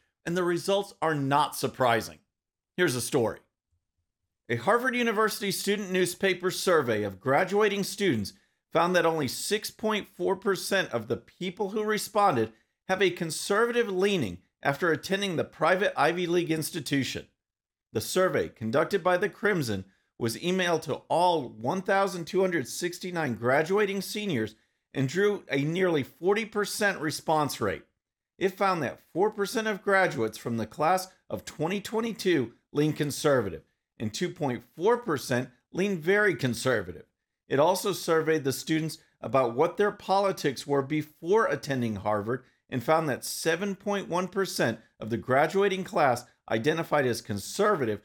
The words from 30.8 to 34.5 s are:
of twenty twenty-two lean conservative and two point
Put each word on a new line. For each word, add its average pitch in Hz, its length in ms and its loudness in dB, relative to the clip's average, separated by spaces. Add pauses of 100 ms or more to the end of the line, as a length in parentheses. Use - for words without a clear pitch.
of 107 160 -8
twenty 180 360 -4
twenty-two 190 720 -2 (200)
lean 151 200 2
conservative 131 680 0 (360)
and 107 140 -4
two 180 160 -4
point 139 340 -4 (140)